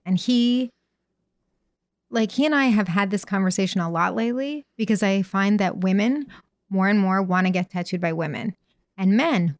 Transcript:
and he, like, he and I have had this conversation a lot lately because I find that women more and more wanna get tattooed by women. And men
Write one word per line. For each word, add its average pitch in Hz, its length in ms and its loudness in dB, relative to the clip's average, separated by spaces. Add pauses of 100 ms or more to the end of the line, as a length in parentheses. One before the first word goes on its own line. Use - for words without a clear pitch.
and 185 120 0
he, 247 540 0 (1400)
like, 226 220 0
he 277 140 0
and 302 100 2
I 269 120 4
have 214 200 2
had 190 240 0
this 196 140 -4
conversation 190 560 0
a 170 100 -4
lot 170 240 0
lately 262 500 -4 (120)
because 214 260 0
I 196 200 2
find 196 360 0
that 185 200 -2
women 208 480 0 (420)
more 190 180 0
and 208 120 2
more 190 220 2
wanna 185 300 0
get 180 180 -2
tattooed 180 320 -6
by 170 120 -2
women. 160 420 -4 (440)
And 190 160 4
men 214 440 0